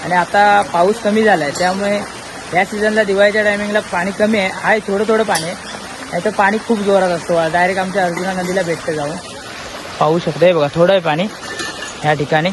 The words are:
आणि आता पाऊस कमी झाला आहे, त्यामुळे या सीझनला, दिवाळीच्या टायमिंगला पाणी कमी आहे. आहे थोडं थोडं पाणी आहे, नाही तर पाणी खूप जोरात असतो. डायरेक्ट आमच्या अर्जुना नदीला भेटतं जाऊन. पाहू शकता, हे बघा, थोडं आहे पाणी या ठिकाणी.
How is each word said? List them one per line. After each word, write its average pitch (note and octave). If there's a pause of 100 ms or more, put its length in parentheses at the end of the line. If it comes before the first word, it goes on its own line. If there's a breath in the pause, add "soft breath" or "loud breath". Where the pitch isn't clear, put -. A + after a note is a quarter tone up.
आणि E3
आता G3+ (120)
पाऊस F#3+
कमी G#3+
झाला F#3
आहे, C#3
त्यामुळे G3 (540)
या F#3
सीझनला, G#3+
दिवाळीच्या G3+
टायमिंगला G#3
पाणी F#3+
कमी G#3+
आहे. F#3+ (140)
आहे G3+
थोडं G3
थोडं A3
पाणी F3+
आहे, D#3+ (580)
नाही F3
तर G#3+
पाणी G#3 (100)
खूप A3+
जोरात G3
असतो. E3+ (200)
डायरेक्ट F#3
आमच्या F#3
अर्जुना F3+
नदीला F3+
भेटतं E3+
जाऊन. D3 (880)
पाहू D#3+
शकता, D#3
हे F3+
बघा, D3
थोडं F3
आहे F#3+
पाणी D#3+ (800)
या D3+
ठिकाणी. D#3